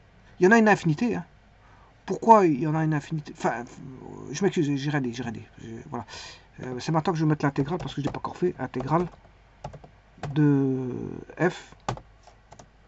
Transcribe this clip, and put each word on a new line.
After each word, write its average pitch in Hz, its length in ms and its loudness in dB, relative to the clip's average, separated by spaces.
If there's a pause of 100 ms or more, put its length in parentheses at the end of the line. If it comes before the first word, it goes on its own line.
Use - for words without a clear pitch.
(400)
Il 175 40 8
y 185 40 8
en 214 40 8
a 233 60 10
une 214 100 8
infinité, 180 480 2
hein. 170 100 -8 (800)
Pourquoi 208 400 6
il 147 140 2
y 165 60 -2
en 151 80 0
a 160 100 0
une 156 100 2
infinité ? 147 420 -6
Enfin, 123 240 -2
euh, 123 40 -10 (680)
je 147 100 -6
m'excuse, 156 340 2
j'ai 139 140 -4
rien 143 120 0
dit, 120 100 -4
j'ai 123 100 -8
rien 117 100 -8
dit. 104 120 -12 (140)
Je, 113 160 -14 (160)
voilà. 120 160 -8 (560)
Euh, 127 180 -8
c'est 151 100 -4
maintenant 165 220 0
que 156 60 -2
je 160 60 2
vais 151 40 4
mettre 151 160 0
l'intégrale 143 320 -2
parce 139 180 -10
que 147 60 -6
je 139 60 -6
l'ai 139 40 -6
pas - 60 -8
encore - 220 -8
fait. 180 200 -2
Intégrale 143 480 -2 (1300)
de 135 580 2 (480)
f. - 360 -2 (1120)